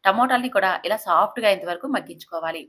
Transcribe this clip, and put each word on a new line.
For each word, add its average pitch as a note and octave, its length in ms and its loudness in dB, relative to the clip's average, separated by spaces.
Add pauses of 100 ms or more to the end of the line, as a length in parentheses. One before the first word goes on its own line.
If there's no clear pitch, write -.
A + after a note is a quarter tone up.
టమోటాలని B3 520 2
కూడా F#3+ 160 4 (120)
ఇలా G#3 240 -2
సాఫ్ట్‌గా G#3 420 2
అయ్యేంత F#3+ 200 0
వరకు E3+ 180 -6
మగ్గించుకోవాలి. D#3+ 800 -6